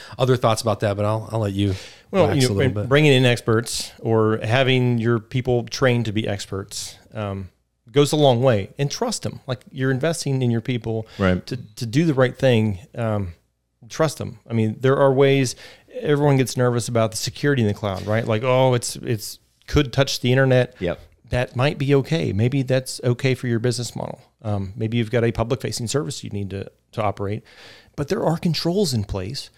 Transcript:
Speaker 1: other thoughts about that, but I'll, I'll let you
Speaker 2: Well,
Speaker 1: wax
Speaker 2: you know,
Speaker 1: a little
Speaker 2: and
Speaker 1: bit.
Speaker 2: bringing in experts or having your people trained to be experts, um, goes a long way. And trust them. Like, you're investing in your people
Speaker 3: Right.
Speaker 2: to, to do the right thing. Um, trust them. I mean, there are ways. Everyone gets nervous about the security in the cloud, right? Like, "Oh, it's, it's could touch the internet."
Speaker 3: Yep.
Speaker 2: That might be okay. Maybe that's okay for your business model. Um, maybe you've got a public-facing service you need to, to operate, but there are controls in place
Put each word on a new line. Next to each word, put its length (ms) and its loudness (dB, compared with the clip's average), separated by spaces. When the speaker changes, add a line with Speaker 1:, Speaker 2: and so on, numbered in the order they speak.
Speaker 1:
other 160 4
thoughts 260 0
about 180 0
that, 160 0
but 80 -2
I'll, 280 -2
I'll 80 -2
let 120 -2
you 220 0
Speaker 2:
Well, 160 4
Speaker 1:
wax 80 0
Speaker 2:
you 60 2
know, 40 4
Speaker 1:
a 80 -2
little 80 2
Speaker 2:
and 120 2
Speaker 1:
bit. 140 -4
Speaker 2:
bringing 240 6
in 120 6
experts 760 0
or 380 2
having 600 2
your 200 0
people 460 -2
trained 400 0
to 80 -4
be 160 -2
experts, 680 -10
um, 360 -8
goes 220 4
a 40 2
long 240 6
way. 380 2
And 100 -2
trust 360 -4
them. 240 -10
Like, 240 -8
you're 180 -2
investing 520 -2
in 100 2
your 80 0
people 480 -4
Speaker 3:
Right. 300 2
Speaker 2:
to, 80 -8
to 300 -12
do 180 0
the 100 2
right 240 2
thing. 400 2
Um, 400 -4
trust 300 -2
them. 200 -10
I 40 -8
mean, 260 2
there 180 4
are 160 6
ways. 440 4
Everyone 380 2
gets 220 0
nervous 300 0
about 240 0
the 40 -10
security 460 -2
in 60 2
the 40 0
cloud, 340 -6
right? 200 0
Like, 180 -2
"Oh, 300 4
it's, 220 -4
it's 420 -6
could 280 0
touch 260 0
the 100 0
internet." 480 4
Speaker 3:
Yep. 220 -4
Speaker 2:
That 260 -4
might 220 0
be 160 2
okay. 400 0
Maybe 280 2
that's 400 -2
okay 320 0
for 120 -6
your 140 0
business 360 -4
model. 240 -8
Um, 340 -4
maybe 220 -2
you've 120 -2
got 140 2
a 80 2
public-facing 540 -4
service 360 -4
you 60 -12
need 220 -8
to, 200 -10
to 100 -4
operate, 420 -4
but 120 -6
there 140 -2
are 140 2
controls 560 -2
in 120 -2
place 540 -8